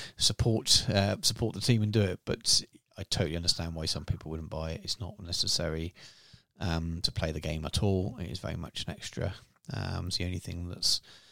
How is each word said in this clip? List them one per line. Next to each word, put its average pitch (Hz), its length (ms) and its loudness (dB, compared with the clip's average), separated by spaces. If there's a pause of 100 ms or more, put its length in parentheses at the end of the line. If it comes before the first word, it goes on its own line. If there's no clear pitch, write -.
(180)
Support, - 720 4
uh, 101 320 4
support - 320 2
the 101 80 -6
team 113 200 6
and 104 100 2
do 110 100 6
it, 92 240 0
but - 360 2 (360)
I 98 60 -6
totally 80 320 0
understand 85 380 0
why 80 120 -4
some - 180 -2
people - 260 -4
wouldn't 80 200 -6
buy 80 220 -4
it. - 120 -8
It's - 160 -4
not - 200 -10
necessary, 82 760 -2 (680)
um, 82 420 0
to - 100 -2
play 80 200 -2
the 78 80 -4
game 80 240 -4
at - 180 0
all. 98 360 2
It - 120 -6
is - 100 -8
very 82 160 -6
much - 280 -8
an 85 60 -8
extra. - 440 -6 (380)
Um, 92 360 -4
it's 92 100 -2
the 90 60 -2
only 90 160 -2
thing 87 280 -8
that's, - 320 0 (320)